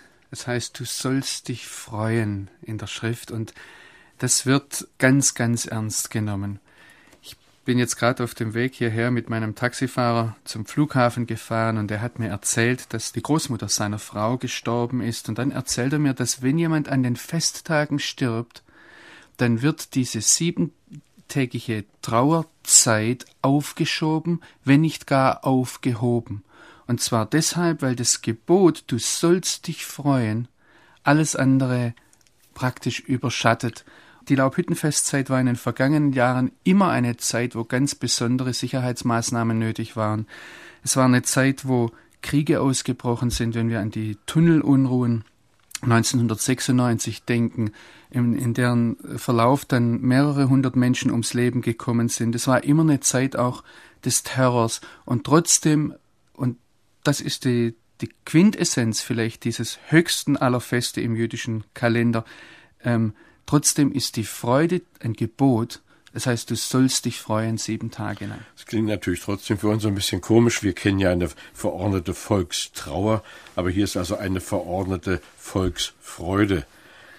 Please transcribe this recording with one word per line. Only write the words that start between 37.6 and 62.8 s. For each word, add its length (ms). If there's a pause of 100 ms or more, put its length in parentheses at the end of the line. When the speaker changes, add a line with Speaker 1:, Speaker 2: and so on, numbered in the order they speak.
Speaker 1:
ganz 300
besondere 600
Sicherheitsmaßnahmen 1040
nötig 360
waren. 300 (580)
Es 140
war 80
eine 160
Zeit, 460
wo 240 (320)
Kriege 360
ausgebrochen 720
sind, 240
wenn 160
wir 120
an 100
die 340
Tunnelunruhen 1000 (600)
neunzehnhundertsechsundneunzig 1400
denken, 480 (360)
in, 260
in 200
deren 420 (220)
Verlauf 440
dann 380
mehrere 480
hundert 260
Menschen 360
ums 240
Leben 260
gekommen 480
sind. 240
Es 140
war 160
immer 180
eine 200
Zeit 340
auch 280 (400)
des 200
Terrors. 580 (240)
Und 180
trotzdem, 720 (400)
und 240 (460)
das 180
ist 240
die, 300 (260)
die 80 (160)
Quintessenz 760
vielleicht 420
dieses 340 (120)
höchsten 460
aller 260
Feste 380
im 160
jüdischen 480 (120)
Kalender, 500 (580)